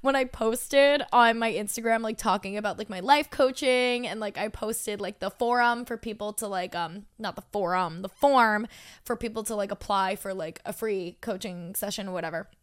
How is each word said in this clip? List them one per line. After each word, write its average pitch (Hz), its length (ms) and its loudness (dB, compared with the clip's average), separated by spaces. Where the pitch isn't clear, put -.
when 269 160 2
I 269 80 2
posted 277 760 4
on 233 260 6
my 226 140 0
Instagram, 226 500 -2
like, 226 140 -4
talking 202 400 -2
about, 214 220 -4
like, 214 100 -8
my 190 120 -8
life 240 300 4
coaching, 254 760 2
and, 190 140 -6
like, 208 180 -6
I 208 100 -2
posted, 214 520 -6
like, 202 200 -6
the 190 100 -4
forum 240 540 2
for 240 120 -6
people 214 380 -8
to, 214 120 -6
like, 185 280 -4
um, 170 320 -6
not 214 180 -8
the 196 60 -12
forum, 180 500 0
the 196 60 -8
form 233 580 4
for 247 120 -4
people 226 280 -6
to, 226 100 -6
like, 202 160 -2
apply 196 460 0
for, 196 160 -10
like, 170 320 -8
a - 80 -8
free 190 480 -4
coaching 185 540 -8
session 202 340 -6
or 190 40 -8
whatever. 165 360 -6